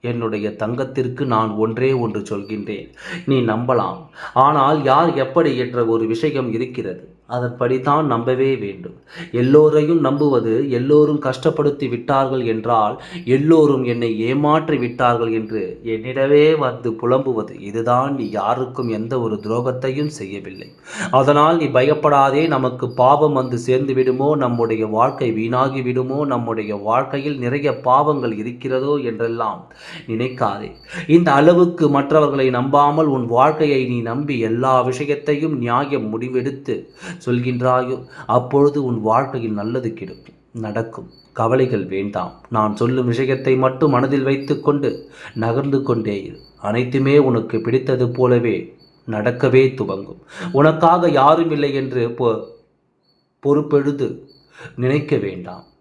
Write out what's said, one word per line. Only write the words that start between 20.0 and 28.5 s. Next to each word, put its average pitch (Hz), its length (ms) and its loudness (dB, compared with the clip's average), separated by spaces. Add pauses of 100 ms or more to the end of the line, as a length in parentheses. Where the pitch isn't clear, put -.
செய்யவில்லை. 98 500 -12 (520)
அதனால் 147 420 4
நீ 135 60 0 (100)
பயப்படாதே, 143 680 4 (120)
நமக்கு 127 320 -2 (140)
பாவம் 147 380 4
வந்து 123 260 -4
சேர்ந்து 127 340 0
விடுமோ, 131 300 2 (140)
நம்முடைய 117 400 0 (140)
வாழ்க்கை 131 320 0 (100)
வீணாகி 127 480 0
விடுமோ, 131 320 -2 (140)
நம்முடைய 113 380 -4 (160)
வாழ்க்கையில் 135 580 -2
நிறைய 139 280 -2 (140)
பாவங்கள் 131 560 2
இருக்கிறதோ 131 500 -4 (180)